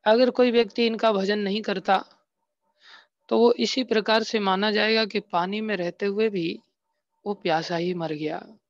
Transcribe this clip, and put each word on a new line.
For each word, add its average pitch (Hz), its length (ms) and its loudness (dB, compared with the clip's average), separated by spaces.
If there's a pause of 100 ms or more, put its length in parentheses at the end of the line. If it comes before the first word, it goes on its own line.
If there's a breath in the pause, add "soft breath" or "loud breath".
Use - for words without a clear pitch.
अगर 240 200 6
कोई 247 220 4
व्यक्ति 233 340 2
इनका 226 260 0
भजन 202 280 0
नहीं 202 220 -2
करता, 202 440 -2 (1200 loud breath)
तो 226 100 2
वो 233 140 6
इसी 240 300 -2
प्रकार 220 400 0
से 220 160 -2
माना 196 320 0
जाएगा 214 340 0
कि 202 140 -4
पानी 190 420 -4
में 214 140 -4
रहते 175 300 -6
हुए 202 240 0
भी 196 300 -6 (680)
वो 202 80 -4
प्यासा 165 420 -2
ही 175 180 -4
मर 165 180 -6
गया। 156 340 -8 (240)